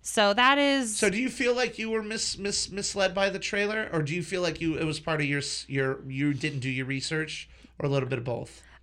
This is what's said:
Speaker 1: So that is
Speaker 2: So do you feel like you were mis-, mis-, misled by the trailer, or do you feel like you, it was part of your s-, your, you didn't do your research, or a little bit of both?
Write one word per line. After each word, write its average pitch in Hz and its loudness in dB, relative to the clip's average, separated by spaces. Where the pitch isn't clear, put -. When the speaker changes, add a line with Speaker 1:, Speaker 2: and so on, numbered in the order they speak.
Speaker 1:
So 202 4
that 254 6
is 277 2
Speaker 2:
So 208 4
do 185 0
you 254 0
feel 247 0
like 240 0
you 226 -4
were 220 0
mis-, 214 -4
mis-, 202 -4
misled 190 0
by 196 2
the 190 -4
trailer, 208 0
or 165 2
do 151 0
you 175 -2
feel 180 -2
like 165 -2
you, 160 0
it 165 0
was 156 -2
part 156 -2
of 147 2
your 143 0
s-, - -6
your, 135 0
you 139 2
didn't 139 -2
do 131 -2
your 131 -2
research, 139 -4
or - -4
a 143 2
little 135 2
bit 131 0
of 117 -4
both? 123 -6